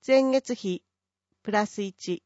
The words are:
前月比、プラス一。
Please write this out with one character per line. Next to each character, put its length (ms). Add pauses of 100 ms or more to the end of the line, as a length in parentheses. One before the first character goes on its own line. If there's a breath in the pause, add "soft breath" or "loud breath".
前 300
月 240
比、 280 (600)
プ 80
ラ 160
ス 160
一。 440